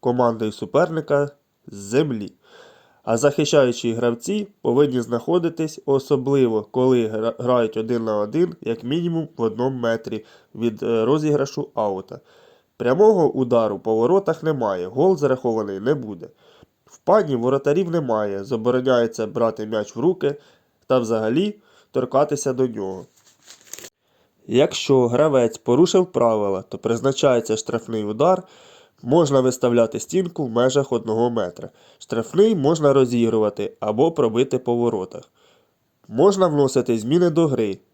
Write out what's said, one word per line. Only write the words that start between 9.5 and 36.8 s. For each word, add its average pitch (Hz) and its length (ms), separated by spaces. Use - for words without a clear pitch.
метрі 113 460
від, 110 280
е, 113 220
розіграшу 147 680
аута. 98 460
Прямого 165 500
удару 117 480
по 110 160
воротах 160 480
немає, 110 440
гол 160 300
зарахований 117 640
не 123 140
буде. 104 340
В - 120
пані 170 380
воротарів 139 540
немає, 107 540
забороняється 120 840
брати 110 400
м'яч 107 300
в 117 40
руки 147 360
та 131 120
взагалі 117 560
торкатися 135 640
до 127 140
нього. 98 400
Якщо 127 640
гравець 127 500
порушив 175 480
правила, 104 560
то - 160
призначається 117 800
штрафний 113 480
удар, 151 380
можна 139 380
виставляти 120 600
стінку 175 440
в 120 60
межах 131 420
одного 113 380
метра. 98 400
Штрафний 190 580
можна 147 360
розігрувати 113 880
або 110 320
пробити 127 460
по 120 160
воротах. 113 560
Можна 185 380
вносити 135 520